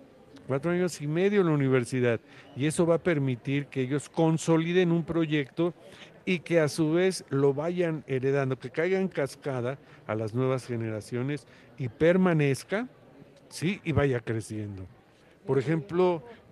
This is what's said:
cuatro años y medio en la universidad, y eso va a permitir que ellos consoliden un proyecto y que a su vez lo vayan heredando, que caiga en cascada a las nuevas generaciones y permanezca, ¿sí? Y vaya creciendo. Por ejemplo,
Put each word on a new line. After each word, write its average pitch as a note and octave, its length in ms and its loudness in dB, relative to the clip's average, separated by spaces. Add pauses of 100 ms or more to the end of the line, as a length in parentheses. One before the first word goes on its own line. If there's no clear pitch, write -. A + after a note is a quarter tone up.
(460)
cuatro C#3 240 -2
años F3 320 -2
y D3 60 -6
medio F#3+ 320 2
en F3 80 4
la D#3+ 40 4
universidad, C3 680 2 (340)
y B2+ 120 -4
eso E3 200 2
va E3 80 4
a E3 80 0
permitir C#3 640 -2
que C3+ 140 -6
ellos C3 280 -2
consoliden E3 840 2
un E3+ 100 2
proyecto D#3+ 720 -2 (500)
y F#3 140 0
que E3 220 2
a D3+ 80 4
su D#3 240 0
vez F3+ 380 2
lo C#3 220 4
vayan E3 540 -2
heredando, C3+ 500 0
que B2+ 140 -12
caiga F#3 300 0
en F#3+ 80 0
cascada C3+ 680 -4 (280)
a G#2+ 80 -2
las A2 180 -4
nuevas C3 320 0
generaciones A#2+ 800 -6 (320)
y C3 120 -6
permanezca, E3+ 1000 2 (600)
¿sí? F3 340 -4
Y E3+ 80 -6
vaya C#3 300 2
creciendo. G#2 680 -8 (580)
Por C3+ 140 0
ejemplo, D#3+ 640 0 (300)